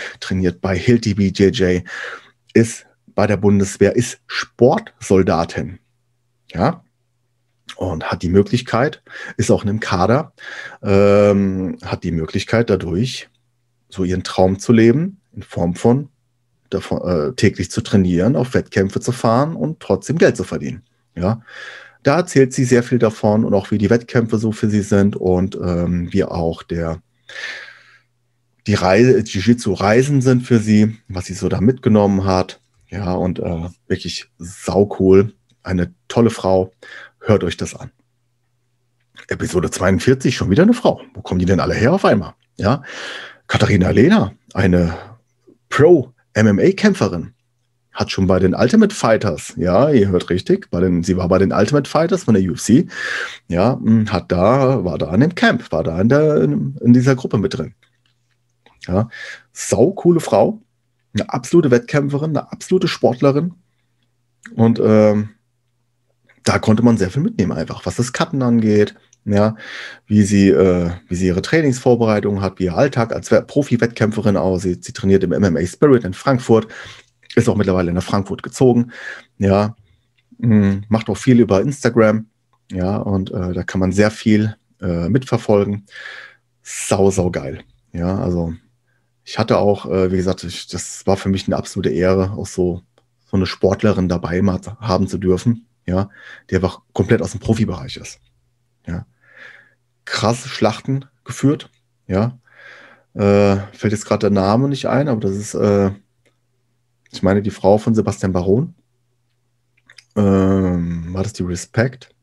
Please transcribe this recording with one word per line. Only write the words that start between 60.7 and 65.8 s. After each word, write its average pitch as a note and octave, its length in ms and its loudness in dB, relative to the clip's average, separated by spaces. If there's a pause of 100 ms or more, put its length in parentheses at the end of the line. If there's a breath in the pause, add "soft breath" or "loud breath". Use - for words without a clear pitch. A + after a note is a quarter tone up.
eine - 160 -4
absolute D3+ 420 0
Wettkämpferin, C#3+ 600 -2
eine - 200 -6
absolute - 360 -2
Sportlerin C#3 640 0 (1040)
und, A2+ 280 4
ähm, G#2+ 460 4 (1120)